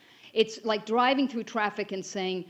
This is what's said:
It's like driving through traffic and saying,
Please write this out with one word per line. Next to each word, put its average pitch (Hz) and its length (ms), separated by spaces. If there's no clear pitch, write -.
It's 220 320
like 214 200
driving 254 420
through 226 180
traffic 208 480
and 190 120
saying, 185 440